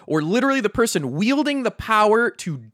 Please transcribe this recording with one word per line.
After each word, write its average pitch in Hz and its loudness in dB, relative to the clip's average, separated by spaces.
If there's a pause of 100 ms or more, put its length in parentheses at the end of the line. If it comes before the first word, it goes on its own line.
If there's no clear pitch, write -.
or 156 -2
literally 254 0
the 208 0
person 170 -2
wielding 269 0
the 208 -2
power 220 2
to 143 -8 (120)